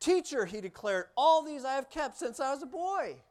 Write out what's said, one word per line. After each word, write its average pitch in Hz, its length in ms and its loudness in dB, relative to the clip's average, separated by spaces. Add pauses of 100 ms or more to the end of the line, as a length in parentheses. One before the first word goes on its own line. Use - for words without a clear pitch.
"Teacher," 285 460 2
he 202 160 -8
declared, 185 520 -4
"all 311 280 6
these 294 200 -8
I 262 120 -2
have 269 160 -4
kept 277 260 -4
since 233 240 -6
I 269 140 0
was 277 80 -6
a - 40 -10
boy." 320 640 -4